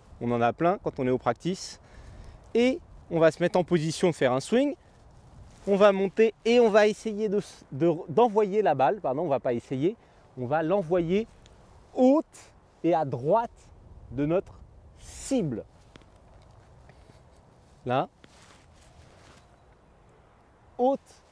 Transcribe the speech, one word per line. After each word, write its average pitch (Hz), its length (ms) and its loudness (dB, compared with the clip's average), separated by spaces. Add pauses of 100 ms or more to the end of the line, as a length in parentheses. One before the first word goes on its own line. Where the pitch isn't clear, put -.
(200)
on 120 120 -4
en 120 100 0
a 117 100 2
plein 175 300 0
quand - 160 -8
on 131 80 -2
est 127 40 0
au 127 80 0
practice, - 640 -6 (760)
et 254 260 2 (300)
on 170 80 -2
va 160 120 6
se - 120 -4
mettre 175 160 0
en 170 60 2
position 165 460 0
de 147 40 0
faire 127 180 0
un 131 80 0
swing, 269 340 0 (920)
on 196 100 0
va 202 160 6
monter 196 420 0 (100)
et 240 160 4
on 233 80 6
va 208 180 4
essayer 214 440 -4
de, 202 100 -2 (300)
de, 151 240 0 (140)
d'envoyer 208 520 0
la 175 140 2
balle, 147 260 0
pardon, 143 220 -4
on 175 60 -4
va 131 120 0
pas 127 140 -2
essayer, 139 420 -4 (400)
on 123 80 -10
va 147 180 -2
l'envoyer 180 640 -2 (680)
haute 269 320 4 (580)
et 170 100 2
à 160 120 0
droite 143 640 -4 (400)
de 139 160 -4
notre - 340 -4 (380)
cible. 156 680 -6 (2250)
Là, 135 220 -2 (2750)
haute 262 220 0 (320)